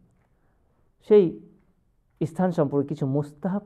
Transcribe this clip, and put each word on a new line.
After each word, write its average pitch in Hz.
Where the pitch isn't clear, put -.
সেই 208
স্থান 180
সম্পর্কে 143
কিছু 151
মুস্তাহাব 147